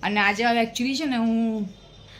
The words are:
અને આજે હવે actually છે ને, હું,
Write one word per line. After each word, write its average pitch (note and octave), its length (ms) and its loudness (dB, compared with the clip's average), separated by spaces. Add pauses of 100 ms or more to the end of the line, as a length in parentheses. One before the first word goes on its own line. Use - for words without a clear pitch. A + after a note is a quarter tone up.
અને G#3 160 0
આજે G3+ 240 2
હવે A#3 200 4
actually A#3+ 320 -2
છે D4+ 100 -2
ને, C4 100 -2
હું, A3+ 540 0 (500)